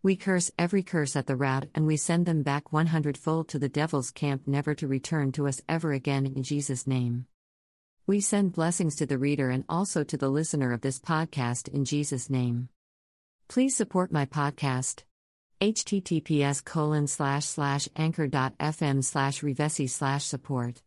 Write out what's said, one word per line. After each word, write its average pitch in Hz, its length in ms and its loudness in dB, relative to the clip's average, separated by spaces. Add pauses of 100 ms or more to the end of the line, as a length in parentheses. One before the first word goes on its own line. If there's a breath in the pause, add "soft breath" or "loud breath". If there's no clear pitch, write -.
We 190 140 4
curse 185 420 0
every 175 240 2
curse 151 320 0
at 139 120 0
the 135 100 0
route, 135 360 0
and 156 140 2
we 156 120 4
send 170 280 2
them 160 160 2
back 143 300 -2
one 156 160 2
hundred 147 280 0
fold 160 340 0
to 143 100 -2
the 139 80 0
devil's 147 420 0
camp, 139 380 -2
never 143 260 0
to 147 140 -4
return 135 440 0
to 143 140 -2
us 135 220 -4
ever 160 240 0
again, 135 340 0
in 135 160 -4
Jesus' 139 460 -4
name. 123 380 0 (840)
We 202 120 4
send 196 340 2
blessings 165 420 0
to 147 100 -2
the 135 120 -2
reader 139 320 0
and 131 180 -2
also 170 340 0
to 143 140 -4
the 135 140 0
listener 143 420 0
of 120 80 -2
this 135 180 -2
podcast 143 720 -2
in 139 160 0
Jesus' 143 440 -2
name. 123 420 0 (760)
Please 262 300 2
support 185 340 0
my 143 160 2
podcast. 139 760 -2 (540)
H 214 280 0
T 196 160 0
T 160 180 0
P 147 240 2
S 139 160 2
colon 151 460 0
slash 143 400 -2
slash 143 500 -2
anchor 160 300 0
dot 131 340 0
F 156 220 -2
M 139 180 2
slash 139 400 0
Rivesi 147 480 0
slash 139 340 0
support. 123 640 -4